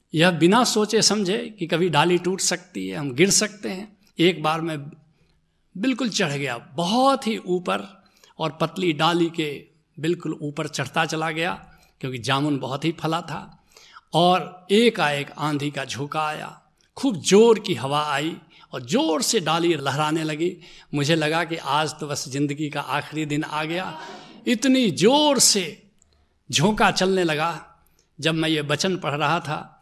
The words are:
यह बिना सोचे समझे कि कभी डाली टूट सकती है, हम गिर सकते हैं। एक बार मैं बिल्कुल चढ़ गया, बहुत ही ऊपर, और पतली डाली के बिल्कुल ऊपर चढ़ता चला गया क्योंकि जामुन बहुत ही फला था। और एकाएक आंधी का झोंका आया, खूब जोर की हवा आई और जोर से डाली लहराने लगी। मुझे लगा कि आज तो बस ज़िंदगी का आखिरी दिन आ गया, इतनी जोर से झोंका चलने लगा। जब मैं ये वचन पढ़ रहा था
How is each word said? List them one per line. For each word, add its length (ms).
यह 160
बिना 340
सोचे 380
समझे 560
कि 80
कभी 220
डाली 300
टूट 220
सकती 480
है, 80
हम 160
गिर 180
सकते 380
हैं। 280
एक 240
बार 180
मैं 180
बिल्कुल 320
चढ़ 240
गया, 260
बहुत 680
ही 120
ऊपर, 680
और 220
पतली 320
डाली 380
के 360
बिल्कुल 420
ऊपर 260
चढ़ता 360
चला 260
गया 220
क्योंकि 180
जामुन 400
बहुत 260
ही 80
फला 280
था। 440
और 580
एकाएक 680
आंधी 320
का 140
झोंका 420
आया, 360
खूब 200
जोर 420
की 160
हवा 280
आई 340
और 100
जोर 400
से 180
डाली 340
लहराने 500
लगी। 320
मुझे 200
लगा 300
कि 120
आज 440
तो 60
बस 220
ज़िंदगी 420
का 100
आखिरी 460
दिन 180
आ 200
गया, 360
इतनी 440
जोर 480
से 520
झोंका 380
चलने 340
लगा। 540
जब 140
मैं 140
ये 120
वचन 360
पढ़ 180
रहा 260
था 420